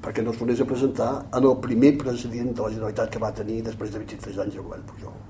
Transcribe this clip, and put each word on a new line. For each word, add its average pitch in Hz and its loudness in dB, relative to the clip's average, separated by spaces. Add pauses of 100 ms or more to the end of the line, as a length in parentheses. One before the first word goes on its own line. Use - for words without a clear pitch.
perquè 117 -2
no 113 0
es 113 -4
tornés 120 2
a 123 2
presentar 123 2 (260)
en 127 8
el 127 6
primer 131 6
president 120 -2
de 113 -4
la 110 -2
Generalitat 110 -2
que 110 -4
va 104 -2
tenir 110 -4
després 107 -6
de 104 -8
vint-i-tres 98 -10
anys 98 -2
de 95 -10
govern - -12
Pujol. - -14 (120)